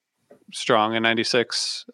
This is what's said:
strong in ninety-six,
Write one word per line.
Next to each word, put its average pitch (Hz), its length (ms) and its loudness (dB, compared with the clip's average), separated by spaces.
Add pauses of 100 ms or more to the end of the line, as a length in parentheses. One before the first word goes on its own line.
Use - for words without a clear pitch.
(540)
strong 113 400 2
in 113 80 0
ninety-six, 113 920 -2